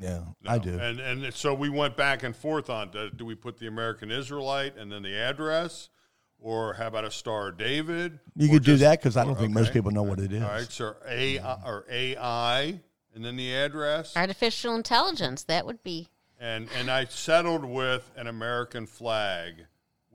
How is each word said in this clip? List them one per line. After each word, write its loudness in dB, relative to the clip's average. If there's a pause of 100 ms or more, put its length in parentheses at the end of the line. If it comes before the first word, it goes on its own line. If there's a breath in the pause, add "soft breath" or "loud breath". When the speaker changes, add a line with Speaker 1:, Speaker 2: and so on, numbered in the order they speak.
Speaker 1:
Yeah, -6 (180)
Speaker 2:
No. -6
Speaker 1:
I 2
do. -2
Speaker 2:
And, -4
and -6
so 0
we 0
went 0
back 2
and -6
forth -4
on, -6
do, -8
do -12
we -10
put -14
the -12
American -6
Israelite -4
and -14
then -10
the -8
address? -2 (520)
Or -2
how -4
about -2
a -6
Star -4
of -10
David? -2 (180)
Speaker 1:
You 6
Speaker 2:
Or 8
Speaker 1:
could 8
do 10
Speaker 2:
just 10
Speaker 1:
that 10
'cause 2
I 6
don't 2
think 2
most 6
Speaker 2:
okay. 2
Speaker 1:
people 4
know 4
what 0
it -2
is. -2
Speaker 2:
All -2
right, -4
so -6 (140)
A 0
I, -6 (120)
or -6
A -2
I, 0 (320)
and -12
then -8
the -6
address. -2
Speaker 3:
Artificial 0
intelligence, 0
that 0
would -10
be. -10 (320)
Speaker 2:
And, -6 (100)
and -2
I 2
settled 2
with -2
an -10
American -4
flag -4 (500)